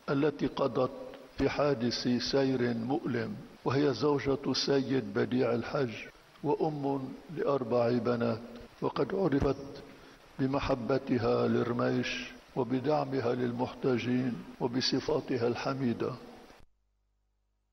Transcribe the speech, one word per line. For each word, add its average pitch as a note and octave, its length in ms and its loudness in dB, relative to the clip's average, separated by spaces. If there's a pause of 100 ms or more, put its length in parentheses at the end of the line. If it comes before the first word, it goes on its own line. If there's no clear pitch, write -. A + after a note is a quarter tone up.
(100)
التي C#3+ 360 2
قضت B2+ 440 0 (480)
في C3+ 100 4
حادث C3 600 0 (220)
سير C3 440 2
مؤلم، A#2 600 -2 (280)
وهي C#3 300 4
زوجة C3+ 580 0
سيد B2+ 600 2
بديع A#2+ 400 2
الحج A#2+ 380 -2 (500)
وأم C#3+ 640 0 (280)
لأربع B2 600 2
بنات، A#2 420 0 (420)
وقد - 320 0
عرفت C#3+ 680 0 (560)
بمحبتها B2+ 1080 2
لرميش A#2+ 840 0 (240)
وبدعمها C3 800 0
للمحتاجين B2 1000 0 (260)
وبصفاتها C3 880 0
الحميدة. A#2+ 640 -2 (1600)